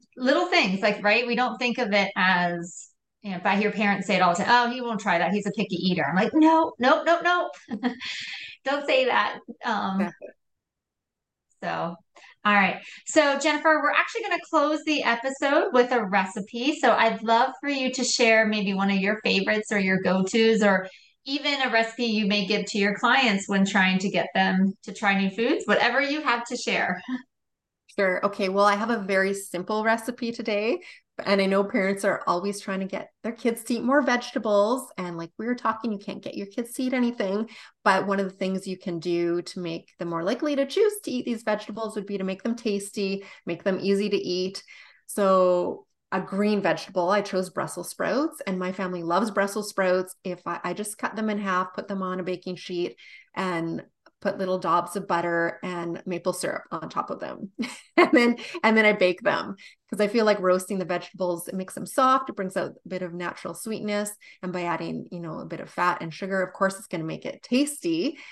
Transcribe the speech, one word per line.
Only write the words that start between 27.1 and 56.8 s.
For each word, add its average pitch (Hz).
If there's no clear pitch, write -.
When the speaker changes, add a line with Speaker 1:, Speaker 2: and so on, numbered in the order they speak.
Speaker 2:
Sure. 190
Okay. 196
Well, 196
I 202
have 220
a 220
very 196
simple 196
recipe 226
today, 214
and 196
I 196
know 196
parents 196
are 190
always 196
trying 190
to 190
get -
their 226
kids 233
to 247
eat 233
more 262
vegetables. 240
And 175
like 165
we 220
were 247
talking, 226
you 202
can't 196
get -
your 202
kids 233
to 262
eat 254
anything. 233
But 196
one 196
of 196
the 185
things 190
you 185
can 170
do 175
to -
make 170
them 170
more 165
likely 285
to 277
choose 415
to 262
eat 247
these 233
vegetables 214
would 202
be 202
to 190
make 190
them 233
tasty, 196
make 170
them 190
easy 196
to 202
eat. 185
So 185
a 190
green 202
vegetable, 175
I 202
chose 185
Brussels 156
sprouts, 233
and 185
my 185
family 180
loves 185
Brussels 202
sprouts. 185
If 180
I, 175
I 180
just 208
cut 247
them 214
in 208
half, 185
put -
them 196
on 185
a 175
baking 180
sheet, 180
and 165
put 202
little 185
dobs 175
of 196
butter 170
and 170
maple 175
syrup -
on 165